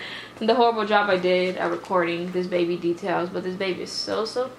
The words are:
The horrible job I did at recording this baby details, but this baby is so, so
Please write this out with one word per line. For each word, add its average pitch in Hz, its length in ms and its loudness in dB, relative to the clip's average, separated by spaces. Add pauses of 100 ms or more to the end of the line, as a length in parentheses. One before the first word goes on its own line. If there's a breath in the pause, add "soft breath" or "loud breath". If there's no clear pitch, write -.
(400 loud breath)
The 233 160 4
horrible 233 300 4
job 208 240 4
I 185 80 4
did 180 400 2
at 175 120 0
recording 170 600 0
this 180 160 -2
baby 175 300 0
details, 170 520 -2
but 185 140 -6
this 185 140 -6
baby 190 240 -2
is - 100 -10
so, 202 320 -2
so 247 360 -4